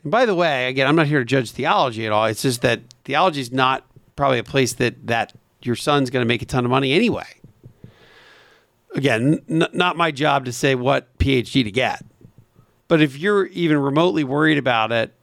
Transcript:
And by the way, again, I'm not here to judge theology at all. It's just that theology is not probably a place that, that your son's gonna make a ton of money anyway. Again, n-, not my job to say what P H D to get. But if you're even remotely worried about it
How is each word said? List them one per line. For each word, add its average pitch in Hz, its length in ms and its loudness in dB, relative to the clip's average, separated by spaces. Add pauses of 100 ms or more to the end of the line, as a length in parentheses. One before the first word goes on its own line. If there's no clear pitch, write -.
And 143 80 -4
by 240 140 4
the 208 100 2
way, 147 320 0
again, 131 200 0
I'm 147 80 4
not 165 120 4
here 147 120 2
to 123 60 -2
judge 123 260 0
theology 135 540 -2
at 110 60 -2
all. 107 140 2
It's 113 160 -2
just 123 200 -2
that 117 200 0 (220)
theology 147 380 0
is 120 100 -10
not 131 340 0 (300)
probably 135 240 0
a 107 40 -8
place 131 300 0
that, 120 340 -4
that 113 260 -4 (300)
your 120 120 -2
son's 143 340 0
gonna 123 160 -2
make 117 160 -2
a - 40 -12
ton 127 200 -2
of 120 60 0
money 135 220 0
anyway. 165 340 0 (1700)
Again, 131 540 0
n-, 165 240 0
not 180 240 -2
my 165 140 0
job 139 340 0
to 123 60 -8
say 135 240 0
what 135 440 -2
P 139 160 2
H 120 180 -2
D 135 100 2
to 104 80 -4
get. 113 320 -2 (880)
But 160 120 4
if 139 160 0
you're 196 300 0
even 170 320 0
remotely 151 440 0
worried 147 340 2
about 117 340 0
it 117 320 -2